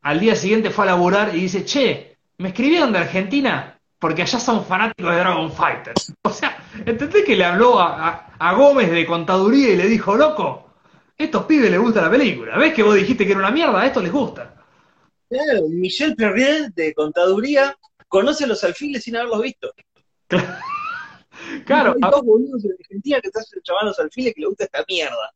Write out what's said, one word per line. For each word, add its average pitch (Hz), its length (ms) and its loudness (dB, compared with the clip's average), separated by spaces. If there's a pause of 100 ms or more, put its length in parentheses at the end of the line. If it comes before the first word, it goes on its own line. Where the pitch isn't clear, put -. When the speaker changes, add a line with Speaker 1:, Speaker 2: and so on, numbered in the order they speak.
Speaker 1:
al 151 180 -2
día 220 160 2
siguiente 208 340 0
fue 202 160 0
a - 20 2
laburar 180 480 2
y 170 60 -2
dice, 185 240 -4
"Che, - 520 -2 (200)
me 185 120 -8
escribieron 277 440 0
de 185 60 0
Argentina 190 800 -4 (200)
porque 160 220 -2
allá 233 180 -2
son 226 260 -2
fanáticos 185 460 -2
de 170 80 2
Dragon 170 320 -2
Fighter". 135 440 -4
<laughs> - 280 -8
O 202 60 -2
sea, - 280 -6 (280)
¿entendés 294 400 0
que 240 100 2
le 185 100 2
habló 208 340 4
a, 160 300 0
a, - 280 -12
a 170 160 0
Gómez 262 380 6
de 170 160 0
contaduría 190 680 2
y 175 40 4
le 180 100 2
dijo, 220 280 2
"Loco, 247 500 0 (520)
estos 302 280 -2
pibes 269 260 4
les 180 80 2
gusta 220 240 2
la 165 80 2
película. 208 460 0
¿Ves 311 180 4
que 220 80 2
vos 208 120 6
dijiste 196 300 2
que 196 60 0
era 190 80 2
una 196 120 0
mierda? 269 300 2
A 226 60 2
esto 254 140 -2
les 175 100 -4
gusta"? 147 420 -6 (760)
Speaker 2:
Claro, 254 400 0
Michel 185 460 -2
Perrier 247 580 0
de 156 200 -4
contaduría 208 840 0 (320)
conoce 285 400 0
los 220 160 -2
alfiles 240 400 -6
sin 233 120 -10
haberlos 233 260 -4
visto. 254 320 -8 (560)
Speaker 1:
<laughs> - 0 -
Claro. - 240 0 (1120)
Claro, 269 300 2
Speaker 2:
Hay - 60 0
Speaker 1:
a 180 100 2
Speaker 2:
dos 277 120 4
boludos 247 420 2
en 196 140 -2
Argentina 254 420 -4
que - 100 -10
se 214 80 -8
hacen - 240 -14
llamar 190 220 -2
los - 140 -4
alfiles 233 340 -4
que 151 80 -14
le 151 60 -4
gusta 202 180 -4
esta 143 220 -8
mierda. 131 480 -6